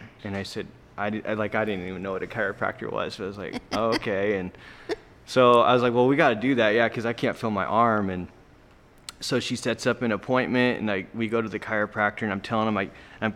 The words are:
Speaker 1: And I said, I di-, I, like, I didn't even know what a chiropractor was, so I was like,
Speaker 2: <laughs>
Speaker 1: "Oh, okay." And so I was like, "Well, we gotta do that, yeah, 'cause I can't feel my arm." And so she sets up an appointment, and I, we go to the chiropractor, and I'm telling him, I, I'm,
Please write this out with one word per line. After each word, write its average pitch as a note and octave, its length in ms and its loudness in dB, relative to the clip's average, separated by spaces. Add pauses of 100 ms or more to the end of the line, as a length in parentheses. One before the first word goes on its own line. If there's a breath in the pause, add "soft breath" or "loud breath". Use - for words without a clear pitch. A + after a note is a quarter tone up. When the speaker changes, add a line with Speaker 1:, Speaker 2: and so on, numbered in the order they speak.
(240)
Speaker 1:
And G2 140 -6
I G2 60 -6
said, - 240 -10 (300)
I G2+ 120 -4
di-, G#2+ 160 -6
I, - 80 -4
like, G#2+ 220 -4
I A2 100 0
didn't F#2+ 220 -4
even F#2 140 -8
know G2 120 -6
what F#2 100 -4
a F#2 40 -6
chiropractor G2+ 640 -4
was, - 260 -4
so G2+ 100 -8
I - 20 -6
was G2+ 100 -10
like, - 300 -10
Speaker 2:
<laughs> - 60 -12
Speaker 1:
"Oh, A2+ 220 0
okay." G2+ 420 0
And F2+ 140 -6 (720 loud breath)
so B2 360 6
I A#2+ 120 6
was B2 80 4
like, A#2+ 120 2
"Well, B2 140 6
we C#3 80 4
gotta C#3 200 4
do B2 200 0
that, A2 140 4
yeah, A2+ 180 4
'cause A2 180 -4
I A#2 80 -2
can't A#2 220 -2
feel A2+ 160 -4
my G2 140 0
arm." G#2+ 440 2
And F2+ 180 -4 (920)
so - 200 0
she - 160 -2
sets - 300 -2
up A#2+ 160 2
an A#2 100 0
appointment, B2 680 2
and G#2+ 100 -2
I, F#2+ 240 -2
we A2+ 140 -2
go A2+ 140 0
to A2 80 -6
the G2+ 100 -6
chiropractor, G#2+ 640 -2
and G#2+ 80 -2
I'm F#2+ 100 -2
telling A2 260 -2
him, G#2+ 100 0
I, G2 120 -2 (320 loud breath)
I'm, A2 140 -2